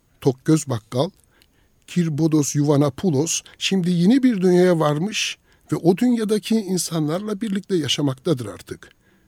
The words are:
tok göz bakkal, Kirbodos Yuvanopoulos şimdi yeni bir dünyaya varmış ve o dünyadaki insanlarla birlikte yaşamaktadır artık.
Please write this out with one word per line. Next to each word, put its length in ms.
tok 240
göz 240
bakkal, 400
Kirbodos 680
Yuvanopoulos 840
şimdi 340
yeni 320
bir 180
dünyaya 380
varmış 580
ve 40
o 220
dünyadaki 580
insanlarla 840
birlikte 340
yaşamaktadır 720
artık. 440